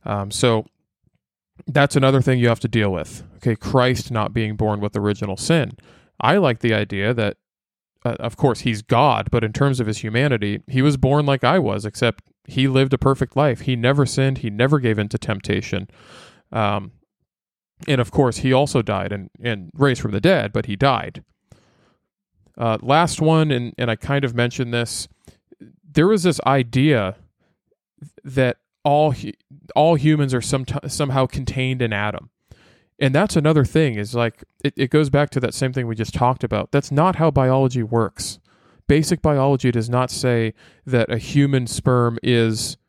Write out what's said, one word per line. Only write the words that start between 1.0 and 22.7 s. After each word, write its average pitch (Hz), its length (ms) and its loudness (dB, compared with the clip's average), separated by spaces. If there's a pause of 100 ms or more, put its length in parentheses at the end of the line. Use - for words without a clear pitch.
that's 143 280 2
another 135 260 4
thing 127 180 2
you 120 80 2
have 117 140 2
to 123 60 -4
deal 104 240 0
with. 80 320 -8 (140)
Okay, 117 180 -2
Christ 127 560 0
not 107 220 -2
being 107 220 -4
born 104 240 -2
with 101 160 -6
original 101 420 -4
sin. 160 400 -2 (420)
I 151 180 2
like 139 220 2
the 113 140 2
idea 104 400 -2
that, 107 240 -2 (680)
uh, 120 140 -4
of - 180 -8
course, 123 240 0
he's 107 200 -4
God, 117 500 0
but 117 120 0
in 107 80 -4
terms 135 280 0
of 107 80 -2
his 107 120 -4
humanity, 110 680 -2
he 127 140 0
was 143 160 2
born 139 280 2
like 139 180 0
I 151 160 4
was, 104 260 -2
except 113 380 -2 (220)
he 131 220 0
lived 135 260 2
a 131 40 2
perfect 135 380 0
life. 135 260 0
He 127 140 -2
never 131 300 2
sinned. 135 340 -2
He 120 100 -6
never 131 300 2
gave 113 200 0
in 104 100 -2
to 113 80 -4
temptation. 98 720 -4 (640)
Um, 101 400 -2 (960)
and 135 120 2
of 120 120 -2
course, 127 260 0
he 131 160 0
also 135 280 2
died 98 300 -4
and, 98 180 -10 (120)
and 104 320 -8
raised 139 280 2
from 107 100 -4
the 104 100 -2
dead, 135 320 2
but 107 140 -4
he 101 80 -6
died. 131 480 -2 (1300)
Uh, 113 240 -2